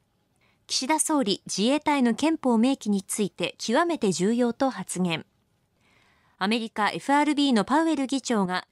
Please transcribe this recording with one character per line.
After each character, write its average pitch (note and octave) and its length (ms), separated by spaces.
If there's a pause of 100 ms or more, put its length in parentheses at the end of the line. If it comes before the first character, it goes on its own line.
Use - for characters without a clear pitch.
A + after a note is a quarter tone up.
(680)
岸 - 200
田 D#4 120
総 D4 240
理、 G3 220
自 G#3 240
衛 D4+ 120
隊 C#4+ 220
の A#3 100
憲 D#4 280
法 A#3+ 160
明 C4 200
記 - 120
に G3+ 140
つ - 180
い G3 100
て - 260
極 C#4 280
め E4+ 120
て F#3+ 160
重 F3+ 200
要 A#3+ 200
と C4+ 160
発 F#3+ 320
言。 E3+ 240 (1120)
ア F#3 100
メ A#3 100
リ A3 100
カ G#3 220
エ E3+ 80
フ - 140
ア C#4+ 80
ー D4+ 40
ル D4 80
ビ C#4+ 160
ー C4 40
の G3+ 120
パ D4 160
ウ E4 80
エ D#4 60
ル C4+ 100
議 C4 160
長 G#3 240
が F3+ 260